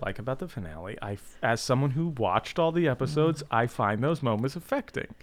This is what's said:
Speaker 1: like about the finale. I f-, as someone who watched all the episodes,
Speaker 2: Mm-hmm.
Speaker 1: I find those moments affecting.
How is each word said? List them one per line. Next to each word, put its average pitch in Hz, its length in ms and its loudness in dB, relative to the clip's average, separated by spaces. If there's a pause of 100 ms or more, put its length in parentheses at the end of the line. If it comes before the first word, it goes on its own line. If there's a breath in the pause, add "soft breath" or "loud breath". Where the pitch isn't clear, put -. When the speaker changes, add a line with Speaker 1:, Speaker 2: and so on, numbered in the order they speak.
Speaker 1:
like - 160 -4
about 131 200 -4
the 180 80 -8
finale. 87 540 -8
I 101 120 -6
f-, - 280 -14
as 117 200 2
someone 135 300 2
who 165 180 0
watched 113 500 0
all 165 120 4
the 170 160 2
episodes, 151 540 2
Speaker 2:
Mm-hmm. - 140 -4
Speaker 1:
I 117 120 4
find 107 360 0
those 156 180 2
moments 120 340 0
affecting. - 520 -4 (160)